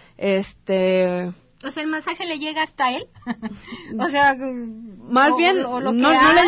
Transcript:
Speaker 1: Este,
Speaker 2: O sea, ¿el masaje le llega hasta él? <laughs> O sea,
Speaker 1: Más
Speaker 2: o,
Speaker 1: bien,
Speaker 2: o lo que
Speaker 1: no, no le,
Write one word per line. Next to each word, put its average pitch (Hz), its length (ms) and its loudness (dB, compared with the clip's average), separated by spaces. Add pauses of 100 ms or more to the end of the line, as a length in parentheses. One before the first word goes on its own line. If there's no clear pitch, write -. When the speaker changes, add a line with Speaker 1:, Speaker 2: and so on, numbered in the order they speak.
(180)
Speaker 1:
Este, 185 1120 -2 (340)
Speaker 2:
O 285 60 -10
sea, 311 120 -8
¿el 311 60 -4
masaje 339 360 -6
le 330 140 -6
llega 311 240 -4
hasta 277 320 -4
él? 320 120 -10 (180)
<laughs> 220 760 -12
O - 100 0
sea, 277 260 2 (760)
Speaker 1:
Más 262 240 4
Speaker 2:
o, - 40 0
Speaker 1:
bien, 349 280 2
Speaker 2:
o 247 160 -4
lo 262 100 -2
que 233 60 0
Speaker 1:
no, 262 160 4
no 320 200 6
le, 339 140 8